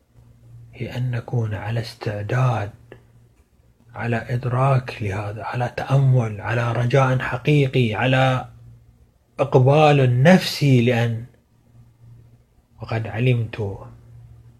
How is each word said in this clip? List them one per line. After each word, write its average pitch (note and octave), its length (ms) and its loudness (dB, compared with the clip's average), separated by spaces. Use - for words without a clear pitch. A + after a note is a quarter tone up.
هي A#2+ 240 -10
أن B2+ 140 -4
نكون A#2 420 -4
على A2 260 -4
استعداد، G#2+ 920 -4
على A#2 200 -4
إدراك B2 880 -2
لهذا، G#2 420 -8
على B2 340 -6
تأمل، B2+ 640 2
على A#2 300 -2
رجاء B2+ 480 0
حقيقي، C3 760 0
على C3 540 0
إقبال C3+ 840 4
نفسي، C#3+ 600 4
لأن A#2 400 -2
وقد A2 260 -6
علمت A2 720 -2